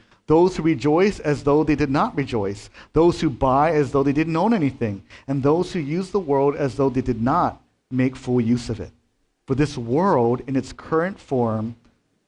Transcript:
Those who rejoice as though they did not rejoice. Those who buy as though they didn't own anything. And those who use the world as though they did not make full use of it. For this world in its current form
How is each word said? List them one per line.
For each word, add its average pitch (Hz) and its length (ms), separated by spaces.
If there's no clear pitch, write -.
Those 175 280
who 156 80
rejoice 160 560
as 143 240
though 147 220
they 151 100
did 143 140
not 175 260
rejoice. 110 540
Those 170 260
who 160 100
buy 135 440
as 147 180
though 139 120
they 139 100
didn't 160 240
own 208 160
anything. 120 500
And 139 160
those 165 300
who 185 60
use 165 320
the 208 80
world 143 360
as 135 200
though 135 140
they 131 120
did 120 200
not 139 400
make 127 240
full 123 240
use 120 300
of 107 100
it. 82 120
For 135 60
this 143 240
world 123 680
in 135 80
its 131 160
current 175 480
form 113 560